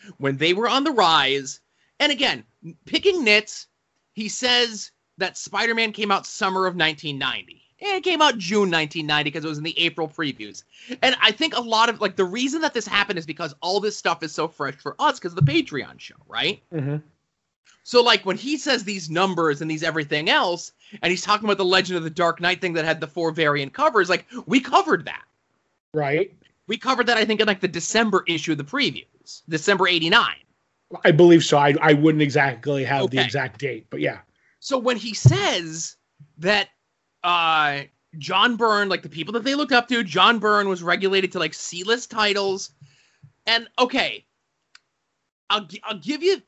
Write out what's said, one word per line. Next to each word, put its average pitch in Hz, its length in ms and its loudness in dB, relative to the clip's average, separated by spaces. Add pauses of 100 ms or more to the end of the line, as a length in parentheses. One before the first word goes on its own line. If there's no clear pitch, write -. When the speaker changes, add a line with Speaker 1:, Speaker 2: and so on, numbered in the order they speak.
(180)
Speaker 1:
when 139 200 -2
they 160 160 2
were 214 140 0
on 254 160 0
the 311 80 0
rise. 143 680 2 (400)
And 294 120 2
again, 214 320 -2 (420)
picking 359 380 0
nits, 214 440 2 (460)
he 214 140 -8
says 240 640 -2 (280)
that 185 180 -4
Spider-Man 226 540 -2
came 214 180 -6
out 196 160 0
summer 190 400 -2
of 180 100 -2
nineteen 156 440 -2
ninety. 120 400 -8 (240)
It 381 200 -2
came 339 180 0
out 277 160 2
June 196 320 0
nineteen 160 380 -2
ninety 147 240 0
'cause 156 120 -8
it 156 40 -8
was 156 100 -6
in 151 60 -8
the 160 160 -8
April 170 280 -2
previews. 123 560 -10 (380)
And 254 180 2
I 220 120 4
think 285 240 -4
a 202 60 -2
lot 226 280 2
of, 202 100 -6
like, 196 160 -2
the 190 100 0
reason 254 360 -4
that 294 140 -2
this 233 120 -4
happened 196 300 -2
is 165 80 -8
because 156 360 -10
all 185 180 -2
this 208 180 -4
stuff 170 240 -2
is 156 100 -8
so 151 160 -4
fresh 139 280 -8
for - 240 -12
us 277 200 0
'cause 170 160 -10
of 165 80 2
the 196 80 4
Patreon 143 480 -4
show, - 160 -20 (120)
right? 151 340 -4 (100)
Speaker 2:
Mm-hmm. 147 260 -4 (840)
Speaker 1:
So, 240 200 4
like, 226 200 4
when 190 140 -2
he 285 200 -4
says 262 260 -2
these 185 260 -8
numbers 165 520 0
and 160 100 -4
these 156 100 -6
everything 156 480 -2
else, 208 440 0 (280)
and 170 80 0
he's 180 140 -2
talking 208 220 0
about 202 120 2
the 196 80 0
Legend 185 320 2
of 165 60 -4
the 160 80 -6
Dark 170 280 0
Knight 175 220 -2
thing 180 120 -2
that 160 120 -2
had 160 160 0
the 160 60 -6
four 165 240 -2
variant 147 420 0
covers, 233 360 2
like, 175 180 0 (180)
we 226 140 2
covered 262 460 2
that. - 180 -14 (720)
Speaker 2:
Right. 151 360 0 (360)
Speaker 1:
We 226 100 -4
covered 240 300 0
that, 240 100 2
I 220 80 2
think, 214 160 2
in, 214 60 2
like, 196 140 0
the 196 60 0
December 185 600 0
issue 165 240 -2
of 151 80 0
the 139 40 -8
previews. - 880 -6
December 165 380 2
eighty-nine. 170 480 2 (680)
Speaker 2:
I 185 60 6
believe 165 340 8
so. - 140 2
I, 143 240 4
I 156 120 6
wouldn't 151 280 4
exactly 139 600 0
have 135 260 0
the 127 80 -2
Speaker 1:
Okay. 175 80 2
Speaker 2:
exact 127 340 -4
date, 123 300 -8
but 143 120 -10
yeah. - 180 -2 (400)
Speaker 1:
So - 180 -4
when 247 200 0
he 214 180 -8
says 185 800 0 (420)
that, 196 320 0 (540)
uh, 160 580 0 (380)
John 196 380 0
Byrne, 202 320 2
like, 175 120 -2
the 160 80 -16
people 160 240 -8
that 226 100 -4
they 269 120 -2
looked 285 160 -4
up 240 160 4
to, 240 160 0
John 185 340 4
Byrne 208 320 2
was 175 140 -4
regulated 185 480 0
to, 185 80 -4
like, 156 140 -2
C-list 208 580 -4
titles. 202 600 0 (760)
And, 226 200 0 (120)
okay, 220 460 0 (1200)
I'll 208 160 -2
gi-, 180 180 -18
I'll 220 140 -10
give 262 260 -6
you, 359 240 2